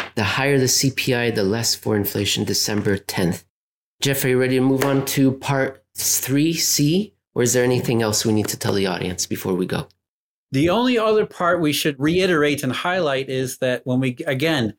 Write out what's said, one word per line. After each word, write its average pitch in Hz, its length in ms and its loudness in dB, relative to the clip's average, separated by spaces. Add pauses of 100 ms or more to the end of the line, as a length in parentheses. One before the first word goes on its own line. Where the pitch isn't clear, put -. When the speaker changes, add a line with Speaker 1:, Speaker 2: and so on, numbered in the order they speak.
(160)
Speaker 1:
The 110 80 0
higher 139 340 2
the 127 100 4
C 127 280 2
P 127 200 0
I, 120 160 0
the 110 120 0
less 110 320 0
for 107 200 -2
inflation, 101 480 -2
December 101 540 -2
tenth. - 480 -4 (560)
Jeff, 139 240 0
are 131 40 2
you 127 100 2
ready 131 160 2
to 127 60 2
move 135 220 2
on 139 220 2
to 135 260 2
part 135 520 -4 (120)
three 147 580 0
C? 165 600 0 (220)
Or 120 80 2
is 117 100 2
there 123 100 4
anything 123 380 2
else 107 240 0
we 110 80 2
need 104 160 2
to - 80 -6
tell 107 160 -2
the 98 140 0
audience 90 380 -4
before 95 280 -4
we 90 120 0
go? 92 220 -6 (640)
Speaker 2:
The 139 180 2
only 240 280 0
other 214 280 2
part 175 360 0
we 151 120 2
should 147 260 -2
reiterate 156 640 2
and 127 80 0
highlight 139 580 -2
is 131 300 -4
that 123 260 -2
when 127 140 0
we, 131 260 -2
again, 135 540 0